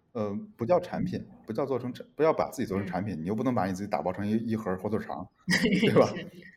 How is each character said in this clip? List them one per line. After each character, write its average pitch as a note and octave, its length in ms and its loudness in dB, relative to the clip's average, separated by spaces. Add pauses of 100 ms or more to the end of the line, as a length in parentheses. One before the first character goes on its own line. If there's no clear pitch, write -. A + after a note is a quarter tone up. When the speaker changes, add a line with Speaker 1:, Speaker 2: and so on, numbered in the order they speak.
(120)
Speaker 1:
呃， G#2 260 -2 (200)
不 A#2 80 -4
叫 F3 120 4
产 - 240 -4
品， - 240 -4 (200)
不 A2 80 -6
叫 C#3+ 100 0
做 C3 140 0
成 B2 160 -6
产-， - 200 -14
不 - 80 0
要 D#3 120 6
把 D2 160 0
自 - 100 -6
己 G#2+ 80 -2
做 F#2 80 0
成 G2 100 -2
产 F2+ 160 -2
品， G2 140 -4
Speaker 2:
嗯。 D#2 60 -6
Speaker 1:
你 - 20 -4
又 F#2+ 100 0
不 A#2+ 80 0
能 B2+ 120 0
把 G2 100 2
你 F#2+ 80 0
自 F#2 100 -6
己 G2+ 60 -6
打 D2 140 -2
包 - 100 0
成 G2+ 160 -4
一， G#2 80 0
一 A2+ 180 -2
盒 F#2+ 220 -2
火 G#2 140 -4
腿 G#2 80 0
肠， - 280 -8 (100)
Speaker 2:
<laughs> - 440 2
Speaker 1:
对 G#3 140 6
吧？ C3+ 200 10
Speaker 2:
是， - 160 -10 (260)